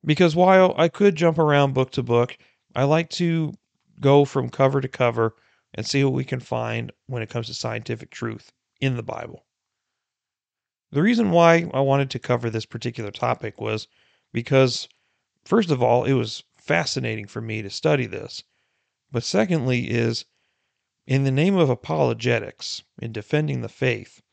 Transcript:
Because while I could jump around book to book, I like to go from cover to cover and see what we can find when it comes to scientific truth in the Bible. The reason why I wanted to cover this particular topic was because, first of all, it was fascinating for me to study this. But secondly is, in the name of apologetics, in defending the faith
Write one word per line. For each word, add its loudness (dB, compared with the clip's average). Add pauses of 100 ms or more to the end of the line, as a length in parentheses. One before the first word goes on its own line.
Because 4
while 6
I 4
could 2
jump 2
around 4
book 0
to -4
book, 0 (360)
I 0
like 0
to -2 (480)
go 6
from -4
cover 2
to -8
cover 0 (400)
and -8
see 0
what 2
we -2
can -6
find -6 (160)
when -6
it -10
comes -6
to -12
scientific -8
truth -10 (300)
in -2
the -8
Bible. -12 (1500)
The 0
reason 2
why 6
I 0
wanted 2
to -8
cover -2
this -6
particular -10
topic -6
was -6 (440)
because, 0 (560)
first 2
of 2
all, 2
it 0
was -2 (140)
fascinating -4
for -12
me -8
to -10
study 0
this. -12 (680)
But -4
secondly -2
is, -2 (800)
in 0
the 2
name 2
of 4
apologetics, -2 (180)
in -10
defending -4
the -10
faith -4 (120)